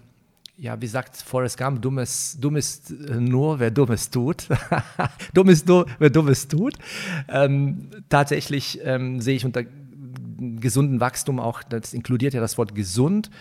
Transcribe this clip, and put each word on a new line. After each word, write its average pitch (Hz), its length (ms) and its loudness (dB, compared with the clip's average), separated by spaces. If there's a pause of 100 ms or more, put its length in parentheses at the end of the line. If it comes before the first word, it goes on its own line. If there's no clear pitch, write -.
(580)
ja, 113 220 -8
wie 120 60 -6
sagt 123 300 -6
Forrest 127 420 -4
Gump, 131 240 -2
dumm 131 160 -2
ist, - 400 -6
dumm 147 180 0
ist, - 340 -6
äh, 143 260 -8
nur, 127 420 2
wer 117 120 2
Dummes 117 400 2
tut. 131 360 -2 (440)
<laughs> - 440 -6
Dumm 190 140 8
ist 165 180 8
nur, 180 200 6 (120)
wer 151 120 8
Dummes 143 360 4
tut. 202 280 -2 (540)
Ähm, 139 600 0 (200)
tatsächlich, 143 760 0
ähm, 127 360 -2
sehe 127 140 0
ich 127 100 -2
unter 127 200 -2 (960)
gesunden 127 400 2
Wachstum 127 400 -2
auch, 113 220 -6
das - 320 -8
inkludiert 127 400 -2
ja 123 60 -2
das 113 180 -2
Wort 107 160 -2
gesund, 123 560 0 (100)